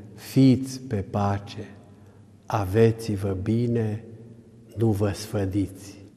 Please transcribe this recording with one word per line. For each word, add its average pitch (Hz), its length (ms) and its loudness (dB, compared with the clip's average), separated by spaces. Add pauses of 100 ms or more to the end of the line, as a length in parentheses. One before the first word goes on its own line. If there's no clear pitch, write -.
(140)
„Fiți 131 680 4
pe 101 300 -6
pace, 101 640 -4 (720)
aveți-vă 104 960 2
bine, 113 600 0 (720)
nu 113 100 2
vă 104 280 2
sfădiți.” - 880 -4 (140)